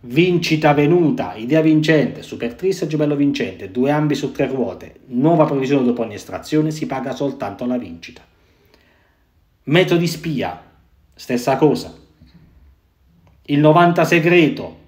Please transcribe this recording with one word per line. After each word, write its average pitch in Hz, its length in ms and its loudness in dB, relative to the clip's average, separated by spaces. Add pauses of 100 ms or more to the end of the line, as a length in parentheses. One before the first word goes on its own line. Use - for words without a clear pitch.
Vincita 156 680 2
venuta, 147 600 2
Idea 123 280 0
Vincente, 156 600 2
Super 117 340 -10
Tris 185 260 -2
e 160 40 -4
Gemello 147 300 -2
Vincente, 120 540 -4
due 127 200 0
ambi 151 240 0
su - 180 -6
tre 139 160 -2
ruote, 123 580 -8
nuova 151 400 2
previsione 135 360 0
dopo 120 200 0
ogni 107 100 -6
estrazione, 151 600 -4
si 151 120 -8
paga 131 280 -6
soltanto 123 520 -8
la 123 140 -2
vincita. 85 420 -14 (1400)
Metodi 175 440 2
spia, 120 560 -6 (520)
stessa 127 420 -2
cosa. 143 340 2 (1600)
Il 143 140 0
novanta 170 440 6
segreto 160 720 2 (120)